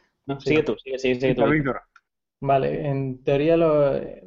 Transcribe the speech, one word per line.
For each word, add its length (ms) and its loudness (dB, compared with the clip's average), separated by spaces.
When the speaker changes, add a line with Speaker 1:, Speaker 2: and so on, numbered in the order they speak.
Speaker 1:
No, 140 -6
Speaker 2:
Sí. 100 -6
Speaker 1:
sigue 140 2
tú, 140 -2
sigue, 220 -10
sigue, 160 0
sigue 200 0
tú. 60 0
Speaker 3:
Víctor, 120 4
Víctor. 280 -2
Speaker 2:
Vale, 460 0
en 360 -4
teoría 340 2
lo, 420 2